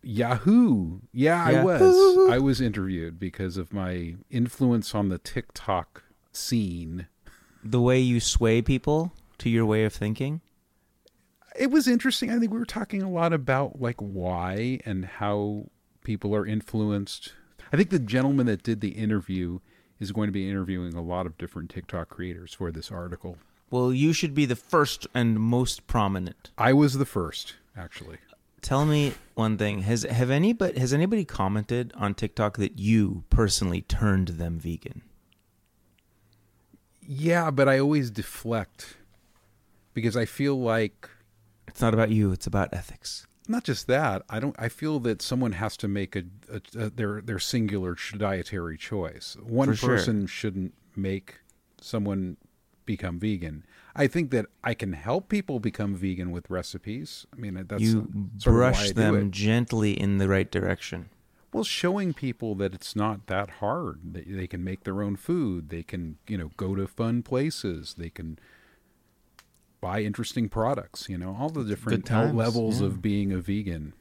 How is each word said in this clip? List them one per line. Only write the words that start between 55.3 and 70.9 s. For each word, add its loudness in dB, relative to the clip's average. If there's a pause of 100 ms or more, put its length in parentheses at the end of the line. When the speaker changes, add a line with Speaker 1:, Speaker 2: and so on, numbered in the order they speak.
Speaker 1:
become -2
vegan -4
with -8
recipes. -8
I -20
mean, -8
that's -2
Speaker 2:
You 2 (300)
Speaker 1:
sort 6
of 8
why 8
Speaker 2:
brush 4
Speaker 1:
I 2
do -2
Speaker 2:
them 4
Speaker 1:
it. 2
Speaker 2:
gently 2
in 2
the 2
right 2
direction. -4 (440)
Speaker 1:
Well, -2
showing -2
people -4
that -2
it's -12
not -4
that -2 (100)
hard, -4
that -12
they -6
can -8
make -8
their -4
own -4
food, -4
they -10
can, -10 (100)
you -6
know, -8
go -4
to -2
fun -2
places, -4
they -10
can -12 (1400)
buy -2
interesting -4
products, -4